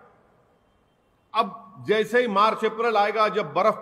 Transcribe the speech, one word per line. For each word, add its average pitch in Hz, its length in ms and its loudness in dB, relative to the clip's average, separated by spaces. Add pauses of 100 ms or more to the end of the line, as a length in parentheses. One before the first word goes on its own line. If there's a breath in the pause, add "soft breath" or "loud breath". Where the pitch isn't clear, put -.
(1300)
अब - 420 -4 (120)
जैसे 220 340 2
ही 247 60 -2
मार्च 208 380 2
अप्रैल 220 320 -2
आएगा, 214 320 2
जब 180 240 -4
बर्फ 196 280 2